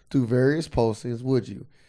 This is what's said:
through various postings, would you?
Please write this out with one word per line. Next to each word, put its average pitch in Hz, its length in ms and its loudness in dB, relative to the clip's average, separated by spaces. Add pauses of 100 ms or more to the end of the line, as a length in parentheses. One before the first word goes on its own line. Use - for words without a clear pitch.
through 131 180 2
various 135 400 2
postings, 113 540 -2
would 127 260 0
you? 98 180 -14 (240)